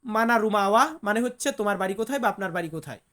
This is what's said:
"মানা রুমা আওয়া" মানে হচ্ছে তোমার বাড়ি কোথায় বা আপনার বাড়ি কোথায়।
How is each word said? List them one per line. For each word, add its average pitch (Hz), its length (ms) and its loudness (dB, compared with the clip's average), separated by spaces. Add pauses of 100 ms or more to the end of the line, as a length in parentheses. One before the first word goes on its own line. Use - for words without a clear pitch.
"মানা 226 320 2
রুমা 214 260 2
আওয়া" 214 200 6 (200)
মানে 208 180 2
হচ্ছে 247 300 -2
তোমার 208 260 -2
বাড়ি 190 160 -2
কোথায় 226 260 -2
বা 226 100 2
আপনার 190 220 -4
বাড়ি 170 180 -4
কোথায়। 147 300 -10 (140)